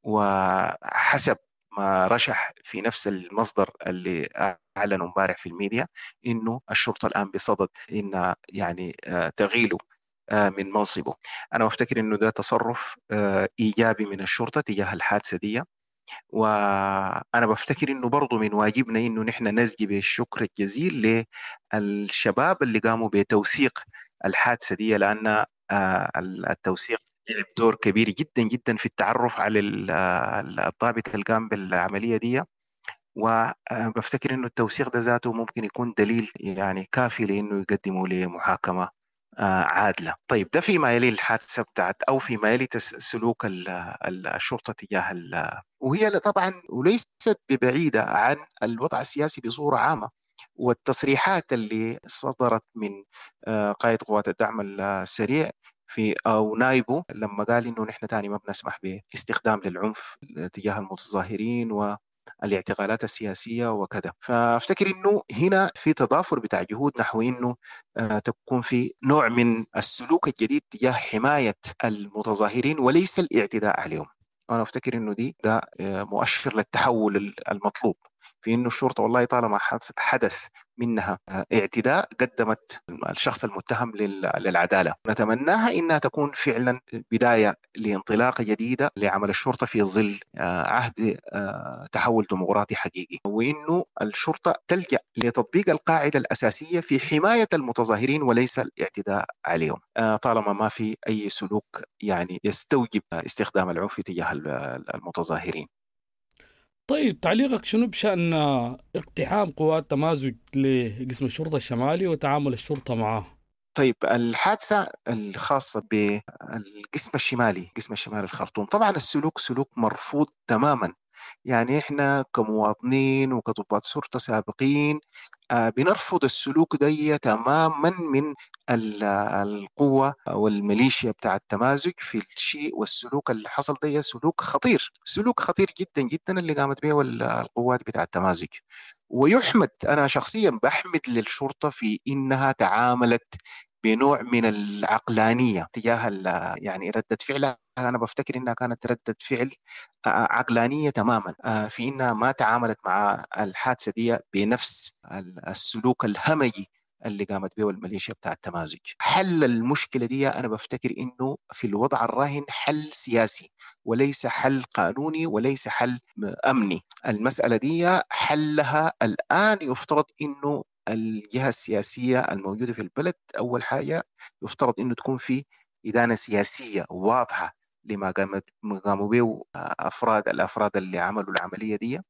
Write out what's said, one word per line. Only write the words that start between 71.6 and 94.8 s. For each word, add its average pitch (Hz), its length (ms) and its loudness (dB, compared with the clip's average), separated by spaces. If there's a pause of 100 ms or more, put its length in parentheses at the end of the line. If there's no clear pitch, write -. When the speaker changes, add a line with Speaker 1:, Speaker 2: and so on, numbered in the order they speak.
Speaker 1:
المتظاهرين 107 920 0
وليس 147 400 4
الاعتداء 107 640 2
عليهم. - 260 -6 (420)
وأنا 117 140 0
أفتكر 120 320 -4
إنه 110 180 -2
دي، 113 320 -4
ده، 110 160 4 (200)
آه، 98 220 -4
مؤشر 101 540 -2
للتحول 107 600 2
ال-، 101 340 -6
المطلوب 104 460 -2 (460)
في 113 120 0
إنه 123 120 2
الشرطة 120 360 0
والله 120 220 4
طالما 117 340 2
حدث، - 380 -2
حدث - 500 0 (320)
منها، 107 400 -2 (100)
آه، 95 240 -6
اعتداء، 117 560 2 (120)
قدمت 117 640 -2 (280)
الشخص - 340 0
المتهم 110 520 -4
لل-، 98 420 -2
للعدالة. 90 560 2 (120)
نتمناها 131 680 2
إنها 165 260 2
تكون 143 360 0
فعلًا 120 460 0 (300)
بداية 113 440 4 (220)
لانطلاقة 110 680 0
جديدة 120 520 0
لعمل 101 320 0
الشرطة 120 380 0
في 107 160 2
ظل، 101 360 2 (180)
آه، 87 260 -2
عهد، 113 560 0 (140)
آه، 98 600 -8
تحول 113 380 2
ديمقراطي 101 460 0
حقيقي، 90 480 -8
وإنه 147 600 -2 (180)
الشرطة 156 520 0 (120)
تلجأ 180 320 0 (180)